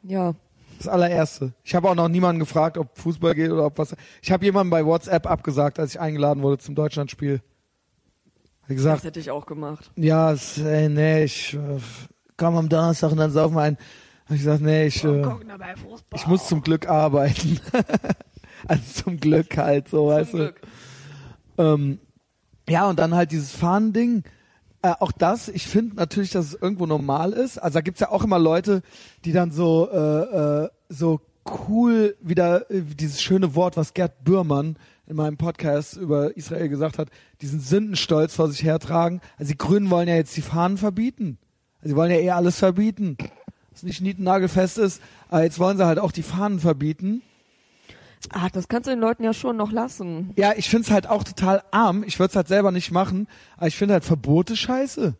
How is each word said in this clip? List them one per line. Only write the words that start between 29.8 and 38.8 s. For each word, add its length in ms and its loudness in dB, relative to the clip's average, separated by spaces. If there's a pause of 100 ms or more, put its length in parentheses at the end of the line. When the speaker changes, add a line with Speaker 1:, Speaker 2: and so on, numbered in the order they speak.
Speaker 2:
äh, 720 0
äh, 40 -8 (200)
so 320 0 (460)
cool 540 2
wieder, 500 2
äh, 100 -2
dieses 400 -6
schöne 340 2
Wort, 220 2
was 160 -2
Gerd 300 -4
Bührmann 540 0 (300)
in 80 -10
meinem 220 -2
Podcast 600 -4
über 380 -2
Israel 340 -6
gesagt 280 -4
hat, 120 -6 (320)
diesen 180 -6
Sündenstolz 760 0
vor 140 2
sich 140 -6
hertragen. 580 0 (160)